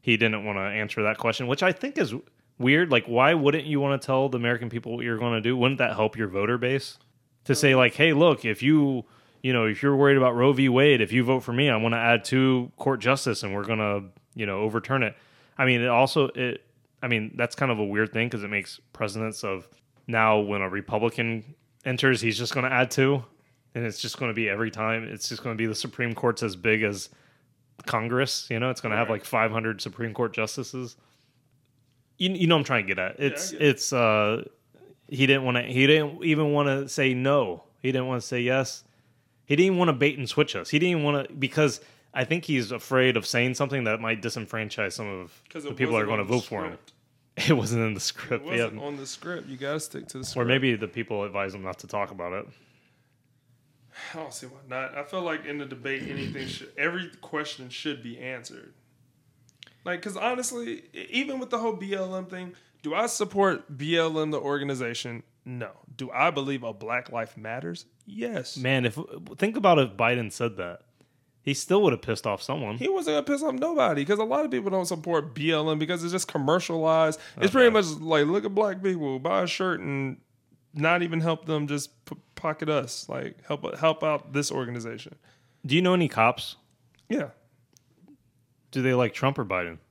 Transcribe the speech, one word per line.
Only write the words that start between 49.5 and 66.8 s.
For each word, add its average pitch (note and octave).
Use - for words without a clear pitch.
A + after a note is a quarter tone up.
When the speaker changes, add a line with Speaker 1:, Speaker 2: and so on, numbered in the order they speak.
Speaker 2:
gotta C#3+
stick -
to C3
the -
Speaker 1:
Or B2+
Speaker 2:
script. B2
Speaker 1:
maybe C3
the G#2
people A2
advise G2
him G2
not F#2
to -
talk G2+
about F2+
it. G2+
Speaker 2:
I E3
don't D3+
see -
why C3+
not. C3
I C#3+
feel F#3
like D#3
in D3
the C#3+
debate, C3
anything C3+
should, -
every E3+
question C#3+
should C3+
be A#2+
answered. B2
Like, F3
'cause G3
honestly, A#3+
e-, -
even C4+
with B3
the A#3+
whole A3
B G3
L F#3+
M F#3
thing, F3+
do D3+
I A3
support G3
B D#3+
L D#3+
M, D#3
the D3
organization? B2+
No. A#2+
Do B2+
I C3+
believe C#3
a A2+
Black A2+